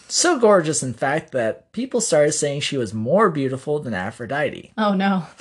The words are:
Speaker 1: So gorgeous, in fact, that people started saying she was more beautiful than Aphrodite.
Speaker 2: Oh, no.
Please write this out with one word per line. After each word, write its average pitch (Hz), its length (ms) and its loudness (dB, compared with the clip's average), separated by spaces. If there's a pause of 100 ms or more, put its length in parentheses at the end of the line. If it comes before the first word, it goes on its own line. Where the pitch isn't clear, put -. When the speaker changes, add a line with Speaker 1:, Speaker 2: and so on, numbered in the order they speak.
Speaker 1:
So 330 300 2
gorgeous, 180 440 4
in 127 100 -6
fact, 151 400 -4
that 113 400 -4
people 254 260 -4
started 151 320 4
saying 147 300 -4
she 139 160 -4
was 113 160 -4
more 156 360 2
beautiful 139 500 -2
than 127 140 -8
Aphrodite. 110 840 -6
Speaker 2:
Oh, 208 160 2
no. 190 320 0 (160)